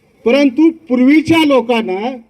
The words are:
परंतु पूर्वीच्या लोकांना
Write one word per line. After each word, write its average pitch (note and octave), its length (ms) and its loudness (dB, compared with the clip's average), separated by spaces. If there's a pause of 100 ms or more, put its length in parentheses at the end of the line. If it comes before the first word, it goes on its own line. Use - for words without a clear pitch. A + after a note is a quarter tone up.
(260)
परंतु C#4+ 440 2 (200)
पूर्वीच्या D4+ 560 2
लोकांना A#3 680 -2 (180)